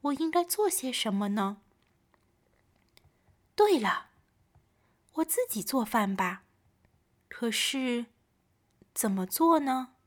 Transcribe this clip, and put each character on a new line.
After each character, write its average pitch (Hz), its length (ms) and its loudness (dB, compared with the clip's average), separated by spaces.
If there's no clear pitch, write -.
我 285 100 0
应 320 180 -2
该 349 140 2
做 415 240 0
些 262 240 -2
什 226 200 -2
么 202 160 0
呢？ 202 340 -2
对 415 220 6
了， - 320 -2
我 320 100 0
自 320 240 -2
己 202 140 -4
做 254 200 0
饭 208 320 0
吧。 185 300 -4
可 233 220 -4
是， 240 560 -2
怎 - 180 -2
么 190 160 0
做 330 340 4
呢？ 262 340 -4